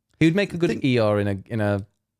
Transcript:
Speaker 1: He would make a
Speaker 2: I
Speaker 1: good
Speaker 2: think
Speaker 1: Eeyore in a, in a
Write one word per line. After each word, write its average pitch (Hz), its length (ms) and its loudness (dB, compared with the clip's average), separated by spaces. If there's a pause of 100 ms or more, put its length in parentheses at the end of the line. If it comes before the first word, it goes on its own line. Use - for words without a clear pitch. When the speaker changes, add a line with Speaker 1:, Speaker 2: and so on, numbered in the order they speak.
(200)
Speaker 1:
He 156 60 4
would 165 100 2
make 202 180 -2
a - 20 -8
Speaker 2:
I 170 40 -8
Speaker 1:
good 170 100 0
Speaker 2:
think - 140 -4
Speaker 1:
Eeyore 110 380 2
in 101 60 -2
a, 98 100 -2 (160)
in 113 80 -2
a 101 240 -2 (340)